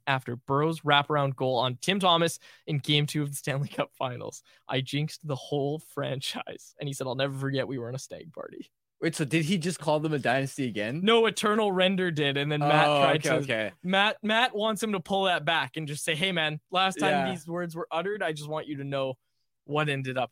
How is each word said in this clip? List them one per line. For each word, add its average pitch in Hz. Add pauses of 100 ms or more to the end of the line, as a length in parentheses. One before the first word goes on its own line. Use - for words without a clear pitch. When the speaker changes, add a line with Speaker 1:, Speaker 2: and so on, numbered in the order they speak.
Speaker 1:
after 127
Burrow's 151
wraparound 143
goal 131
on 127
Tim 196
Thomas 170 (260)
in 151
Game 147
Two 147
of 143
the 143
Stanley 139
Cup -
Finals. 120 (280)
I 131
jinxed 147
the 143
whole 143
franchise." -
And 147
he 139
said, 135
"I'll 127
never 135
forget 135
we 135
were 117
in 123
a 135
stag -
party." - (300)
Speaker 2:
Wait, 160
so 156
did 156
he 190
just 170
call 151
them 156
a 147
dynasty 131
again? 110
Speaker 1:
No, 226
Eternal 214
Render 185
did, 143
and 143
then 147
Matt 151
Speaker 2:
Oh, 147
Speaker 1:
tried 151
Speaker 2:
okay, 151
Speaker 1:
to 131
Speaker 2:
okay. 113 (100)
Speaker 1:
Matt, 196
Matt 220
wants 214
him 220
to 196
pull 196
that 175
back 147
and 156
just 147
say, 165
"Hey, 180
man, 156 (100)
last 185
time 196
Speaker 2:
Yeah. 139
Speaker 1:
these 165
words 170
were 165
uttered, 196
I 165
just 147
want 156
you 147
to 139
know 135 (480)
what 147
ended 131
up 123